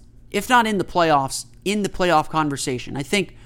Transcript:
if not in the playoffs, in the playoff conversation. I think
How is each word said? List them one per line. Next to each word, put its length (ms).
if 160
not 180
in 120
the 80
playoffs, 600
in 180
the 60
playoff 400
conversation. 680
I 80
think 320